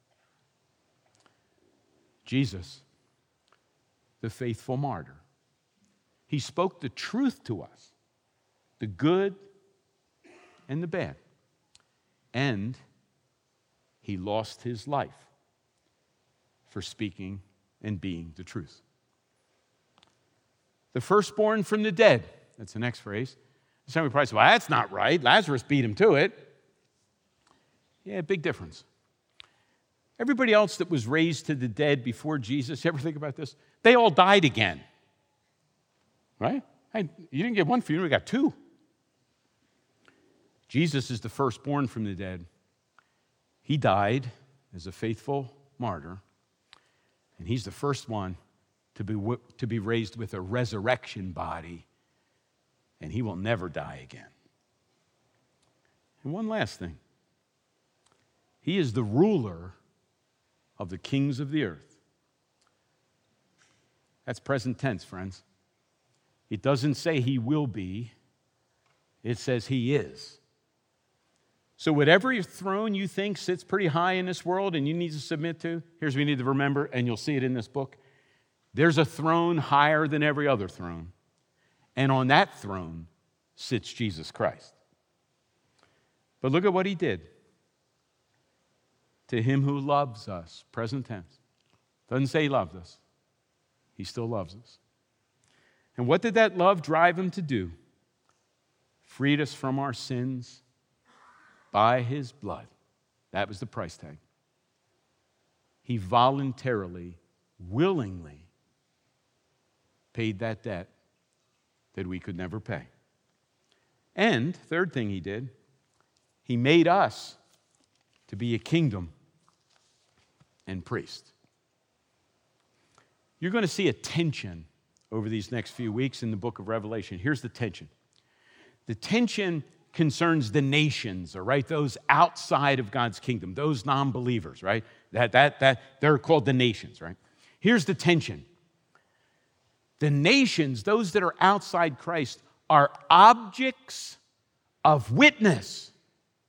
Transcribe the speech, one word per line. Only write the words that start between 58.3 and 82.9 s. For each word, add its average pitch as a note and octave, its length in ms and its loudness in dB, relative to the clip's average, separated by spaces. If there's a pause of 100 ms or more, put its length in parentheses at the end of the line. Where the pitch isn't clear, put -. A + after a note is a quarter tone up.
He E3+ 160 -2
is D3 160 0
the B2 100 0
ruler G#2+ 720 0 (1040)
of G2 140 -10
the F#2+ 80 -10
kings C#3 420 -2
of C#3 100 -8
the C#3+ 140 -2
earth. E2 320 -12 (2250)
That's B2 140 -8
present C3 380 -4
tense, A#2+ 260 -4
friends. F#2 380 -14 (1080)
It G#2+ 100 -6
doesn't C#3 340 2
say D#3+ 260 0
he C3 180 0
will C#3+ 280 0
be. G2+ 460 -10 (1080)
It A2 160 -4
says B2 280 -4
he C3 280 -2
is. - 460 -6 (1400)
So - 160 0
whatever E3 400 6
your A3+ 100 -2
throne G3 520 -4
you G3 140 -4
think G3 300 -4
sits - 260 -4
pretty G3 220 0
high E3+ 260 2
in F#3 140 0
this F3+ 180 -6
world F#3 300 -2
and C#3+ 120 0
you D3+ 60 0
need E3+ 200 -4
to D3+ 80 -10
submit D#3+ 400 -6
to, E3+ 220 -6 (180)
here's D3 140 -2
what C#3 60 0
you D3 60 2
need C#3+ 120 0
to B2 60 -4
remember, C#3 420 2
and B2 200 -2
you'll A#2 100 -2
see D3 200 -4
it B2+ 60 0
in C3 120 -2
this A#2 140 -6
book. C3+ 280 -8 (760)
There's D3+ 260 4
a D#3+ 60 4
throne E3+ 540 0
higher D3+ 480 4
than D3 160 0
every D3 240 0
other G#2 220 0
throne, E2+ 440 -12 (840)
and C3+ 160 2
on C3 160 2
that D#3+ 320 4
throne E2 460 -10 (500)